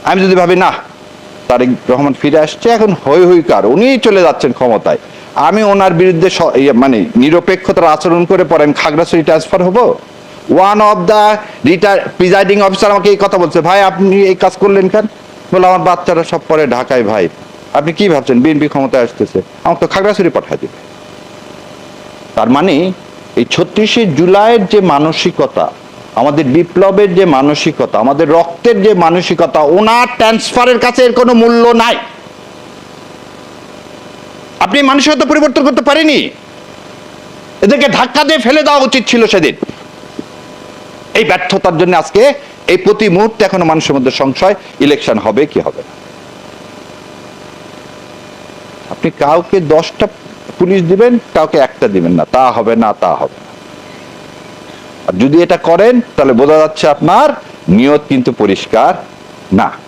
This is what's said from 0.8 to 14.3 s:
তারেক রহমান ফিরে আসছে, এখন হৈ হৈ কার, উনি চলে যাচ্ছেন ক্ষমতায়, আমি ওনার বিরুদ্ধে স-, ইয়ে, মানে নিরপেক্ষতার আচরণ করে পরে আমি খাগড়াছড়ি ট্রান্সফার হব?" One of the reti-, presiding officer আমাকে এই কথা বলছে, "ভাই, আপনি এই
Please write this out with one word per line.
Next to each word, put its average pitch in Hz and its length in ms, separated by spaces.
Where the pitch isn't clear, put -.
তারেক 127 220
রহমান 135 240
ফিরে 147 260
আসছে, 156 300
এখন 220 260
হৈ 160 200
হৈ 175 160
কার, 117 240
উনি 220 320
চলে 202 240
যাচ্ছেন 156 300
ক্ষমতায়, 110 460
আমি 175 280
ওনার 196 300
বিরুদ্ধে 175 360
স-, 170 260
ইয়ে, 139 160
মানে 120 340
নিরপেক্ষতার 170 680
আচরণ 165 400
করে 180 180
পরে 151 200
আমি 147 100
খাগড়াছড়ি 160 500
ট্রান্সফার 160 400
হব?" 190 320
One 190 280
of 208 320
the 214 260
reti-, 190 340
presiding 196 420
officer 196 240
আমাকে 202 240
এই 196 100
কথা 196 180
বলছে, 175 240
"ভাই, 185 200
আপনি 190 420
এই 190 120